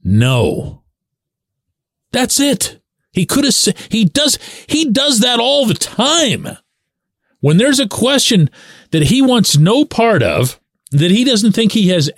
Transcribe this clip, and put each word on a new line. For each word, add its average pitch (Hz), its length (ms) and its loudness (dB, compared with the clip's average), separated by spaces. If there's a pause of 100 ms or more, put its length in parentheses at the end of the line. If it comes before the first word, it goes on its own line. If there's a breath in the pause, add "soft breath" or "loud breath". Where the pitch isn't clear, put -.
"No." 107 800 -2 (1300)
That's 247 260 -2
it. - 420 -2 (300)
He - 140 -2
could - 200 0
have 262 100 0
said, - 220 -2 (120)
he 220 160 0
does, 285 340 0 (300 loud breath)
he 311 160 -2
does 269 360 0
that 247 200 0
all 277 240 0
the 208 100 0
time. 233 840 -4 (840)
When 151 160 2
there's 262 240 2
a 233 80 -2
question 233 640 0 (400 loud breath)
that 156 140 0
he 240 160 2
wants 247 360 2
no 202 280 2
part 226 380 0
of, 95 380 -2 (320)
that 151 180 2
he 226 140 2
doesn't 226 280 2
think 220 200 0
he 202 160 2
has 175 300 0